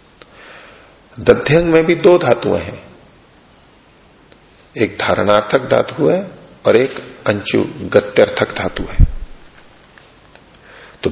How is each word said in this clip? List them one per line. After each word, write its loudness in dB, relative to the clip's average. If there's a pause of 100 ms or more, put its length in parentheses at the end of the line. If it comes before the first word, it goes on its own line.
(1160)
दध्यंग 2
में 4
भी 2
दो 6
धातुएं 0
हैं, -12 (1900)
एक -4
धारणार्थक 0
धातु 0
है 0 (460)
और 4
एक 0 (280)
अंचु -2 (260)
गत्यर्थक 0
धातु -8
है। 4 (2000)
तो -2